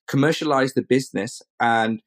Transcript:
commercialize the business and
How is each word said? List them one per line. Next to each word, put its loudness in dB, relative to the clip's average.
commercialize 0
the 0
business -2
and 0